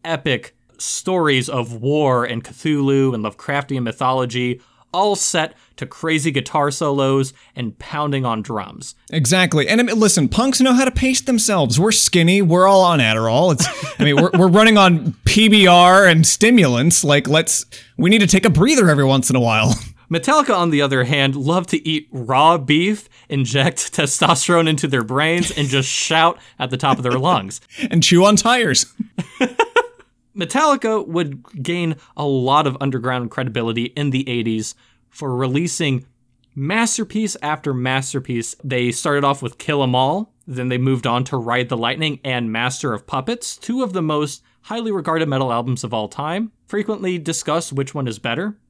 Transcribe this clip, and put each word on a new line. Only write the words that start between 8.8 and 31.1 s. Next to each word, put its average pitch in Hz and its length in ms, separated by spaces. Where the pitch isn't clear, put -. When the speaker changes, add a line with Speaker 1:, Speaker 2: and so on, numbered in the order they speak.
Speaker 2:
Exactly. 160 560
And, 220 140
I - 40
mean, 233 140
listen, 185 300
punks 262 320
know 262 120
how 254 120
to 254 80
pace 262 280
themselves. 220 600
We're 214 100
skinny. 180 520
We're 180 260
all 196 160
on 165 160
Adderall. 113 540
It's, - 120
I 233 40
mean, 143 100
we're, 254 240
we're 185 80
running 214 320
on 175 360
P 220 240
B 202 180
R 180 400
and 160 180
stimulants. 165 800
Like, 143 240
let's, - 400
we 160 120
need 220 120
to 190 80
take - 160
a 208 60
breather 208 380
every 143 160
once 135 260
in 127 40
a 127 60
while. 113 340
<laughs> - 200
Speaker 1:
Metallica, 254 440
on 170 140
the 143 120
other 135 200
hand, 135 320
love 165 340
to 160 200
eat 156 240
raw 135 440
beef, 160 520
inject 135 640
<laughs> - 40
testosterone 165 720
into 156 180
their 131 160
brains, 156 480
and 147 160
just 135 220
shout 160 500
at 127 100
the 127 60
top 135 220
of 131 40
their 127 160
lungs. 131 420
Speaker 2:
<laughs> - 140
And 165 100
chew 175 240
on 208 120
tires. 233 500
<laughs> 349 340
Speaker 1:
Metallica 254 680
would 156 380